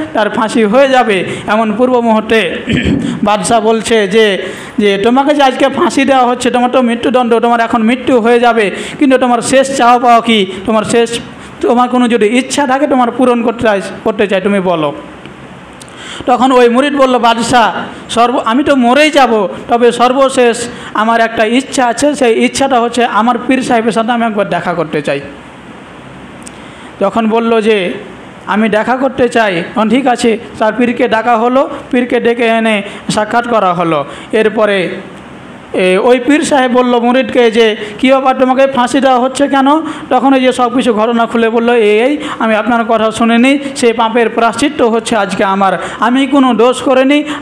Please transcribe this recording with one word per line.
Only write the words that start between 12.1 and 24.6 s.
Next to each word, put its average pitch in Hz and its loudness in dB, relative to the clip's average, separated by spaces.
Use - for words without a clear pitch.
ইচ্ছা 254 0
থাকে, 269 0
তোমার 254 0
পূরণ 240 0
করতে 226 -4
চাই, 208 0
করতে 208 0
চাই, 190 0
তুমি 202 0
বলো।" 165 -2
তখন 254 2
ওই 247 4
মুরিদ 269 0
বলল, 254 2
"বাদশাহ, 226 2
সর্ব-, 240 0
আমি 247 0
তো 294 2
মরেই 269 4
যাব, 233 2
তবে 240 2
সর্বশেষ 247 2
আমার 226 0
একটা 226 0
ইচ্ছা 247 0
আছে, 254 0
সেই 240 2
ইচ্ছাটা 254 0
হচ্ছে 233 0
আমার 233 0
পীর 262 0
সাহেবের 233 0
সাথে 226 -2
আমি 233 -2
একবার 208 -2
দেখা 170 -4